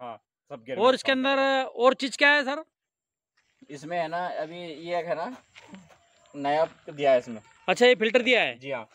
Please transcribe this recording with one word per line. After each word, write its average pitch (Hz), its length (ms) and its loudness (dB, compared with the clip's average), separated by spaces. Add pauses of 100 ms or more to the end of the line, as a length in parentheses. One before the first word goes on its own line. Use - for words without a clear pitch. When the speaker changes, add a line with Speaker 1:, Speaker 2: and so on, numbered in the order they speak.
Speaker 1:
हाँ, 117 140 -12 (340)
सब 120 140 -14
गियर 131 140 -8
Speaker 2:
और 220 80 2
Speaker 1:
में 262 80 6
Speaker 2:
इसके - 180 -2
Speaker 1:
काम 262 60 0
Speaker 2:
अंदर 269 180 0
Speaker 1:
करेगा। 269 280 0
Speaker 2:
और 254 300 2
चीज़ 254 220 -6
क्या 285 140 4
है 294 140 4
सर? 294 200 -6 (1080)
Speaker 1:
इसमें 156 280 -8
है 160 100 -2
ना 175 180 -4
अभी 160 380 -8
ये 170 340 -6
एक 165 80 -4
है 170 80 -4
ना 240 220 -6 (1000)
नया 143 300 0 (260)
दिया 143 220 2
है 127 60 6
इसमें। 117 220 -6 (280)
Speaker 2:
अच्छा, 190 180 4
ये 247 80 8
फिल्टर 220 280 2
दिया 226 200 4
है? 123 160 -2
Speaker 1:
जी 135 120 -12
हाँ, 120 240 -8